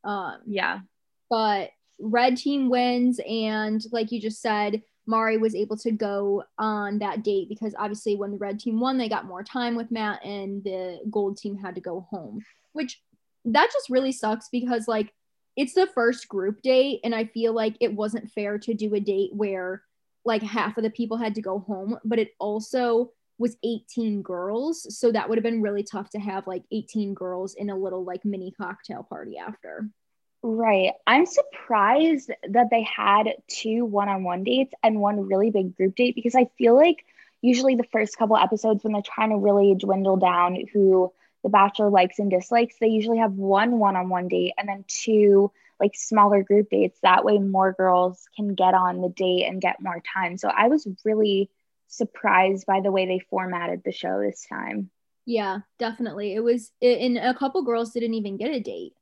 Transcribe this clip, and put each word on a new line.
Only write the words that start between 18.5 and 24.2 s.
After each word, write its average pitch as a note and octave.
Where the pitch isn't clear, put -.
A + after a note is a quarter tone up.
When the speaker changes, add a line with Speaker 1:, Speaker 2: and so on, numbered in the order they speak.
Speaker 1:
to A3+
do G#3+
a G3+
date G3
where, G3
like, A3
half G#3+
of A3+
the A3
people A3+
had A3
to A3
go F#3+
home, G3
but A3+
it G#3+
also A#3
was A#3
eighteen A3